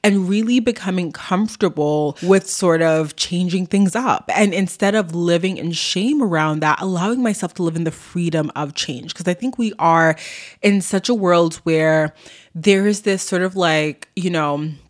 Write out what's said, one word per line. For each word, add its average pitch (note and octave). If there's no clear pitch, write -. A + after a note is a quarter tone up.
and G3
really A3
becoming F#3
comfortable D3+
with F#3
sort E3
of D#3+
changing F3+
things G3
up. -
And G3+
instead G3
of F3+
living E3+
in E3+
shame B3
around D#3
that, D3+
allowing F#3+
myself G#3+
to F#3
live E3
in E3
the D#3+
freedom D#3+
of C#3+
change. C3+
'Cause F3
I F3+
think B3
we A3
are E3
in G3+
such F#3+
a B3
world F3
where D#3
there G3
is G3+
this F#3+
sort F3+
of, F#3
like, D#3
you F#3
know D3+